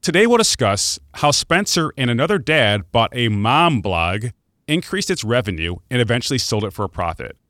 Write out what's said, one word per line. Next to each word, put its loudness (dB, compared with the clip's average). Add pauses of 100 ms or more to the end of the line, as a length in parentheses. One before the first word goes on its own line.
Today 4
we'll 4
discuss 0 (160)
how 2
Spencer 0
and 0
another 0
dad 2
bought 2
a 0
mom 2
blog, -2 (400)
increased -4
its -4
revenue, -2 (120)
and 0
eventually 0
sold -2
it -6
for -6
a -6
profit. -6 (140)